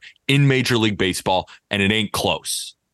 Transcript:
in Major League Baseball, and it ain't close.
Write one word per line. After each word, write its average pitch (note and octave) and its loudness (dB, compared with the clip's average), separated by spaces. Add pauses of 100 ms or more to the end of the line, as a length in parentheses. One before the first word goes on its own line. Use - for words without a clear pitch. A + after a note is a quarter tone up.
(300)
in C#3+ 4
Major C3 2
League G#2+ 0
Baseball, F#2+ -2 (200)
and G2+ 0
it G2 2
ain't G#2+ -2
close. - -4 (180)